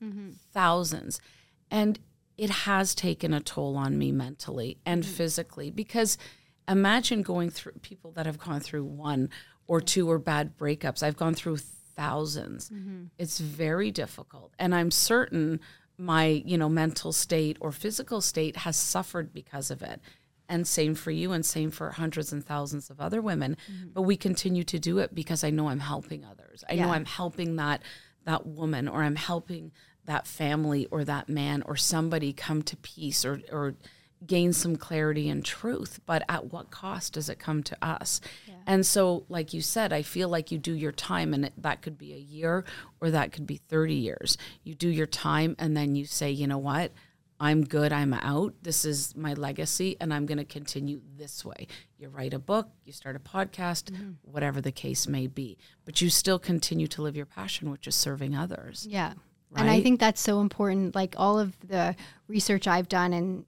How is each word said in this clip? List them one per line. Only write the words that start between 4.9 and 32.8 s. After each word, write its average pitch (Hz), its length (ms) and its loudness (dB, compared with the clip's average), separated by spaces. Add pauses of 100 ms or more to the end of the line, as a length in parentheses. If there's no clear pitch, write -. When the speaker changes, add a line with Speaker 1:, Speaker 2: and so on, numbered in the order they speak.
Speaker 1:
Mm-hmm. 196 100 -6
Speaker 2:
physically, 160 580 -4
because 220 460 0 (500)
imagine 208 560 4
going 175 280 -2
through, - 220 -12 (100)
people 165 300 -20
that 165 120 -4
have 151 140 -4
gone 151 220 -4
through 143 240 -6
one 143 440 -2 (380)
or 165 140 4
two 170 300 4
or 165 80 6
bad 151 380 0
breakups. 147 460 -2
I've 147 160 2
gone 165 160 2
through 160 240 -2 (360)
thousands. 147 760 -4
Speaker 1:
Mm-hmm. 190 340 -12 (140)
Speaker 2:
It's 170 200 -4
very 160 540 0
difficult. - 640 -10
And 180 160 4
I'm 175 160 4
certain 170 720 4 (360)
my, 160 300 4 (180)
you 175 140 2
know, 156 100 4
mental 160 440 2
state 156 480 2
or 156 100 -4
physical 214 500 -4
state 160 360 0
has 160 200 -2
suffered - 560 -2
because 139 380 -8
of 135 120 -8
it. - 180 -10 (480)
And 170 180 0
same 156 300 2
for 156 160 -6
you, 170 180 -2
and 165 160 0
same 156 240 0
for - 220 -8
hundreds 156 400 -4
and 143 120 -6
thousands 147 460 -6
of 143 100 -16
other 190 220 0
women. 156 340 0 (140)
Speaker 1:
Mm-hmm. 185 240 -12
Speaker 2:
But 190 80 2
we 190 140 6
continue 180 480 2
to 170 160 -2
do 170 180 2
it - 160 0
because 160 300 -2
I 151 60 2
know 151 180 2
I'm 135 100 0
helping 143 460 -6
others. - 440 -20
I - 60 -2
know 175 120 4
Speaker 1:
Yeah. 175 60 4
Speaker 2:
I'm 160 120 0
helping 170 520 -4
that, 147 240 0 (440)
that 160 220 0
woman, 151 420 -2
or 151 160 0
I'm 147 120 2
helping 165 540 -4 (360)
that 151 200 -2
family 151 640 0
or 151 140 0
that 143 240 -2
man 143 340 0
or - 140 -4
somebody 160 560 2
come 156 300 -2
to 151 160 -8
peace - 460 -4